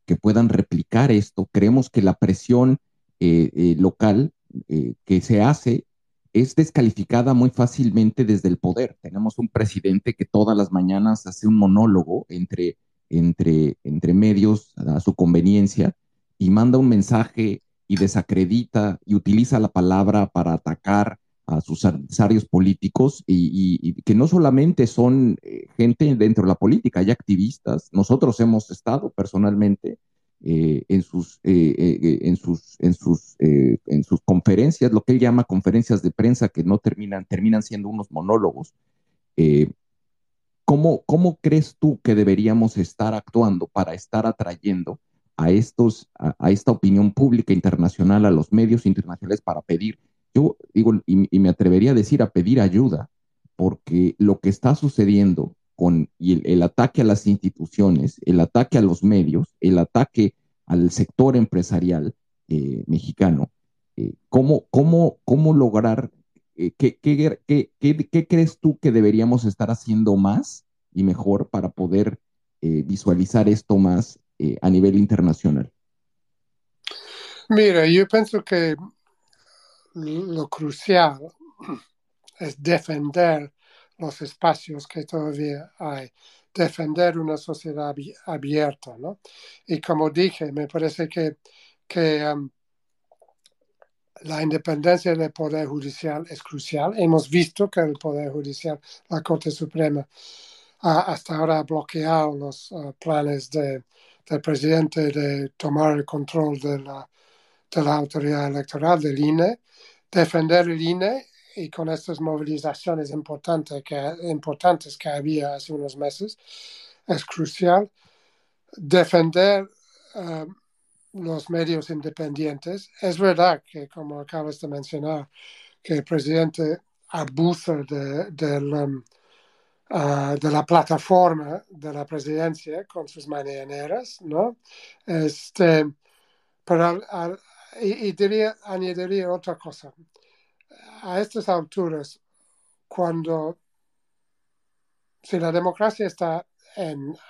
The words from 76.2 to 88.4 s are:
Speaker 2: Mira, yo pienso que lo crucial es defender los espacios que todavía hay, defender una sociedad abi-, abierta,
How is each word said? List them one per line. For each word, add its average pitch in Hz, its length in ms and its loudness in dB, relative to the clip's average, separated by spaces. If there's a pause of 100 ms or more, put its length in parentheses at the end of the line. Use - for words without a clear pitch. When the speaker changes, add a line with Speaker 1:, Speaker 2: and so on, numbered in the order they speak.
Speaker 2:
Mira, 208 360 4
yo 185 220 4
pienso 214 340 0
que 165 340 -2 (1160)
lo 160 540 -8
crucial 151 720 -2 (1160)
es 147 240 -12
defender 151 880 -2 (460)
los 151 240 -12
espacios 151 640 -6
que 156 180 -14
todavía 151 720 -10
hay, 139 320 -12 (440)
defender 170 640 -2
una 156 180 -6
sociedad 151 540 -12
abi-, 143 240 -14 (100)
abierta, 143 760 -6